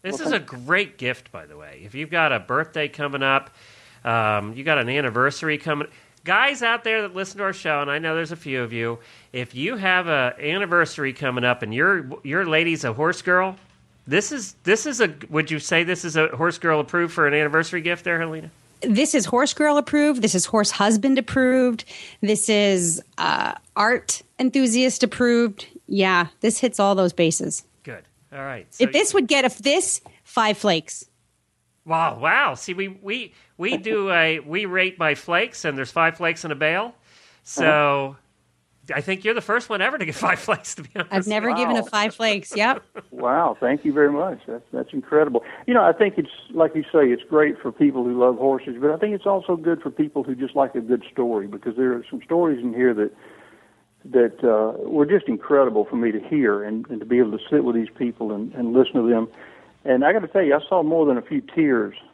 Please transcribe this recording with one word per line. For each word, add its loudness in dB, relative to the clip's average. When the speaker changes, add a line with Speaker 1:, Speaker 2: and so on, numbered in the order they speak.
Speaker 1:
This -8
Speaker 2:
Well, -6
Speaker 1:
is 0
a 0
Speaker 2:
thank -8
Speaker 1:
great -2
gift, -8
by -16
the -20
way. -20
If -18
you've -10
got 2
a 0
birthday -4
coming -6
up, 2
um, 0
you -14
got 2
an -2
anniversary -2
coming, -4
guys 0
out -2
there -2
that -8
listen -8
to -6
our -2
show, -4
and -4
I -2
know -4
there's -6
a -12
few -6
of -8
you, -6
if -10
you -6
have 0
a 0
anniversary -2
coming -4
up 0
and -8
your, 0
your -4
lady's 0
a -2
horse -2
girl, 0
this 0
is, -10
this 2
is -4
a, 2
would -2
you -4
say 0
this -4
is -4
a 4
horse -2
girl 0
approved -2
for 2
an 2
anniversary 0
gift -4
there, -2
Helena? -8
Speaker 3:
This 2
is 2
horse 0
girl 2
approved. 2
This 0
is 0
horse 2
husband 2
approved. 2
This 0
is, 2
uh, 0
art 0
enthusiast 2
approved. 0
Yeah, 2
this 0
hits 0
all 4
those 2
bases. -2
Speaker 1:
Good. -14
All -16
right. -12
So 2
Speaker 3:
If -2
this 2
would 4
get, 2
if -2
this, 0
five 0
flakes. -2
Speaker 1:
Wow, -2
wow! 2
See, -10
we, -6
we, -10
we -4
do -2
a, 2
we -6
rate -2
by 2
flakes, -2
and -2
there's -6
five 2
flakes -4
in -6
a -4
bale. -2
So -4
Speaker 2:
Uh-huh. 2
Speaker 1:
I -2
think -6
you're 0
the -2
first -4
one -2
ever 0
to -4
get -8
<laughs> -4
five 2
flakes, -4
to -16
be -18
honest. -6
Speaker 3:
I've 0
never -2
given 0
a 0
Speaker 2:
Wow. -6
Speaker 3:
five 0
flakes. -2
Yep. 0
Speaker 2:
<laughs> -20
Wow, 0
thank 0
you 0
very 4
much. -4
That's, -12
that's -6
incredible. 2
You 2
know, 6
I 6
think 2
it's, -2
like 2
you -2
say, 4
it's 0
great 2
for -6
people 2
who 0
love 4
horses, 0
but 2
I -2
think -2
it's -4
also 0
good -2
for -6
people -2
who -4
just -6
like 2
a -2
good -2
story, -2
because -8
there 0
are -8
some -10
stories 0
in -4
here 4
that, 0
that, 2
uh, 2
were 4
just 2
incredible 2
for -6
me 0
to -4
hear 0
and, -6
and -8
to -12
be 2
able 4
to -8
sit 4
with 0
these 0
people -4
and, -8
and -4
listen 4
to 2
them. 2
And 2
I 4
gotta 0
tell 2
you, 4
I 2
saw 2
more 2
than 2
a -6
few -4
tears 0